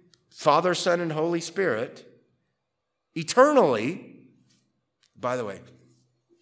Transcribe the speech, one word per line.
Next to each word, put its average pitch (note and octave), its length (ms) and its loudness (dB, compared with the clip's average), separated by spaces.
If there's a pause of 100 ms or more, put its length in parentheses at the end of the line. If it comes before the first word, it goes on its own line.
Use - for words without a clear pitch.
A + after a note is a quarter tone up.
(300)
Father, E3+ 460 2
Son, F3 240 0
and E3 140 -6
Holy E3+ 280 -2
Spirit C#3 640 -4 (1080)
eternally. E3+ 960 2 (1120)
By B2+ 180 -4
the A#2+ 80 -6
way, F#2 160 -12 (800)